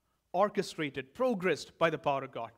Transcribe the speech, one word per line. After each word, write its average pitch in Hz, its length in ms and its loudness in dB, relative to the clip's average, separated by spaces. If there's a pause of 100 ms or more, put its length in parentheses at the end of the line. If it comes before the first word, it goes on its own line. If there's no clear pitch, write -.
(320)
orchestrated, 175 840 0
progressed 190 640 0
by 165 120 4
the 147 80 -4
power 139 240 0
of 131 80 -10
God, 113 280 -10